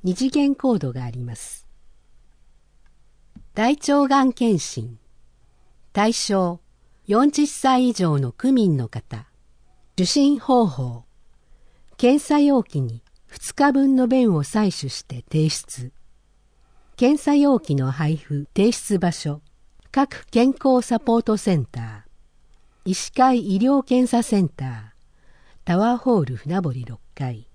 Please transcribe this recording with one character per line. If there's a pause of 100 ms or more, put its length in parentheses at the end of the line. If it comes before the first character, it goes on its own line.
二
次
元
コ
ー
ド
が
あ
り
ま
す。 (1900)
大
腸
が
ん
検
診。 (920)
対
象、 (460)
四
十
歳
以
上
の
区
民
の
方。 (680)
受
診
方
法。 (920)
検
査
容
器
に (240)
二
日
分
の
便
を
採
取
し
て
提
出。 (1040)
検
査
容
器
の
配
布、
提
出
場
所。 (500)
各
健
康
サ
ポ
ー
ト
セ
ン
タ
ー。 (840)
医
師
会
医
療
検
査
セ
ン
タ
ー。 (840)
タ
ワ
ー
ホ
ー
ル
船
堀
六 (120)
階。